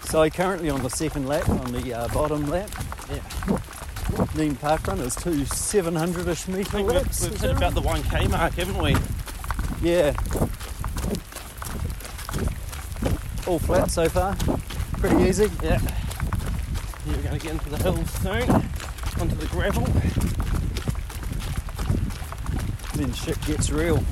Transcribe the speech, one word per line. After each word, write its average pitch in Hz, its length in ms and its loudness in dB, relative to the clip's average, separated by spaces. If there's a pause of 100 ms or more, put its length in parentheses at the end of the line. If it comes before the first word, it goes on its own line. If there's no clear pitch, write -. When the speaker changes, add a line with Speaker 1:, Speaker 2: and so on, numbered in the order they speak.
Speaker 1:
So 156 220 6
currently 180 400 0
on 135 120 0
the 127 80 0
second 147 360 -2
lap, 131 240 0
on 123 220 0
the, 123 200 -4
uh, 117 160 -2
bottom 147 400 0
lap. 180 220 -2 (400)
Speaker 2:
Yeah. - 480 -2 (760)
Speaker 1:
Needham 151 200 2
Park 151 300 2
Run 196 140 -2
is 127 160 -2
two 151 300 0
seven 175 500 0
hundred-ish 175 520 -2
metre 190 120 -2
Speaker 2:
I 202 40 0
think 202 240 0
we've, - 80 4
Speaker 1:
laps, - 280 0
Speaker 2:
we've 165 100 -2
Speaker 1:
is - 80 -4
Speaker 2:
hit 175 60 2
Speaker 1:
that 175 80 4
Speaker 2:
about - 60 4
Speaker 1:
right? 175 120 2
Speaker 2:
the - 80 2
one 156 220 2
K - 240 2
mark, 165 260 2
haven't 185 280 0
we? 143 140 6 (840)
Speaker 1:
Yeah. 160 320 4 (3250)
All 175 120 2
flat - 320 4
so 165 180 4
far. 185 260 2 (640)
Pretty 180 300 6
easy. 196 220 4 (120)
Speaker 2:
Yeah. 165 160 4 (1300)
You're - 120 0
gonna - 200 -2
get 160 140 -4
into 156 160 -2
the 147 80 -4
hills 170 340 2 (120)
soon, 233 260 2 (720)
onto - 160 2
the - 140 -4
gravel. 202 340 2 (3000)
Speaker 1:
Then 123 180 0
shit - 340 -2
gets 147 240 2
real. 156 260 4 (160)